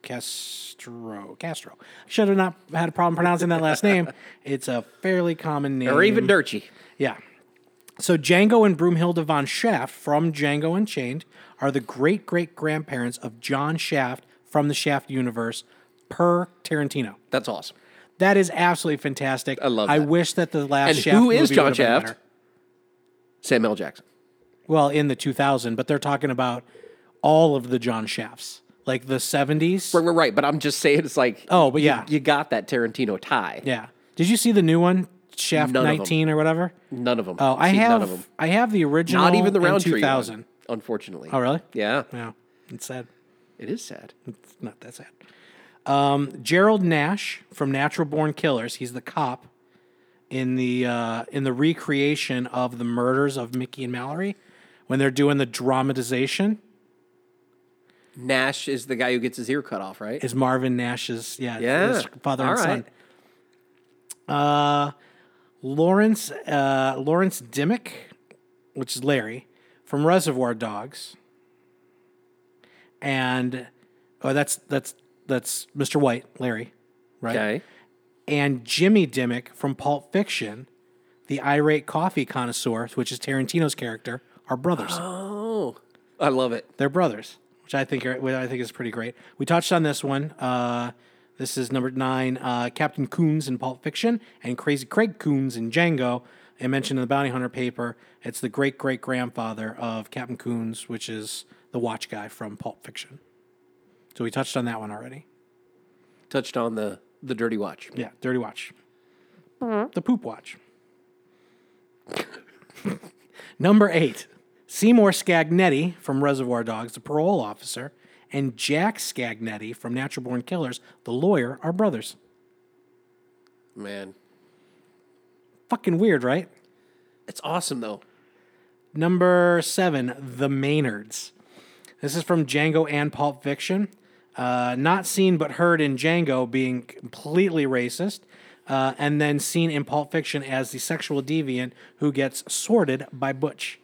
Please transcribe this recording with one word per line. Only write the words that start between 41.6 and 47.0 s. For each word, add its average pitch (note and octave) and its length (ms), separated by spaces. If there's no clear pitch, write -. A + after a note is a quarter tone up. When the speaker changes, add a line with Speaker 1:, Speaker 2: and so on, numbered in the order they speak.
Speaker 2:
Yeah. A2+ 300
Speaker 1:
Yeah. A2+ 200
It's B2 180
sad. B2 200
Speaker 2:
It - 120
is A#3 120
sad. - 300
Speaker 1:
It's - 340
not A2+ 200
that B2 140
sad. - 120
Um, C#3 560
Gerald F#3+ 400
Nash E3 580